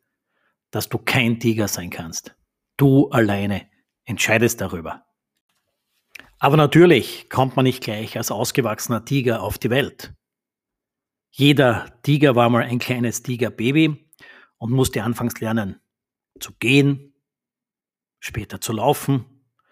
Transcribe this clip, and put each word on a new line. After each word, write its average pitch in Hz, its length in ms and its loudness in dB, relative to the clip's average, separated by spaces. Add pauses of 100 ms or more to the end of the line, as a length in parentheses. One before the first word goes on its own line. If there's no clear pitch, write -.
(720)
dass - 180 -8
du 117 80 -6
kein 117 420 -2
Tiger 110 280 -2
sein 87 220 -10
kannst. - 460 -14 (400)
Du 139 340 4
alleine 101 580 -2 (360)
entscheidest 110 580 0
darüber. 87 440 -10 (1300)
Aber 139 180 2
natürlich 151 760 4
kommt 131 240 0
man 131 80 2
nicht 127 200 -2
gleich 107 320 -10
als 110 140 -6
ausgewachsener 110 760 -4
Tiger 123 360 -2
auf 104 160 -8
die 110 140 -4
Welt. - 420 -4 (1160)
Jeder 131 720 2
Tiger 139 320 4
war 120 140 4
mal 117 120 2
ein 123 160 -4
kleines 120 460 -4
Tigerbaby 131 840 -2 (520)
und 113 120 -6
musste 127 320 0
anfangs 120 360 -6
lernen 110 420 -4 (580)
zu - 200 -16
gehen, 139 560 2 (1040)
später - 420 -12
zu - 100 -6
laufen. 127 540 0 (460)